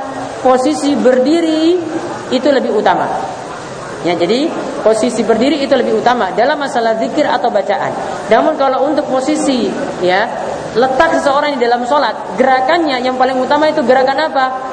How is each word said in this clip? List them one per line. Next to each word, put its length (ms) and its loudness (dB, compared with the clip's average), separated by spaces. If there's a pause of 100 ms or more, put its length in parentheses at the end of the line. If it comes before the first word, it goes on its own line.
(440)
posisi 500 2
berdiri 840 2 (500)
itu 220 2
lebih 240 0
utama. 320 2 (920)
Ya, 160 -2
jadi 320 0 (320)
posisi 440 2
berdiri 360 2
itu 160 0
lebih 240 0
utama 320 0
dalam 240 2
masalah 400 -2
zikir 320 -2
atau 240 0
bacaan. 400 -2 (400)
Namun 240 4
kalau 320 0
untuk 240 0
posisi, 560 0 (320)
ya, 240 2 (480)
letak 460 2
seseorang 400 0
di 80 2
dalam 180 0
sholat, 540 -2
gerakannya 640 2
yang 160 -2
paling 180 2
utama 320 2
itu 140 0
gerakan 340 4
apa? 560 -2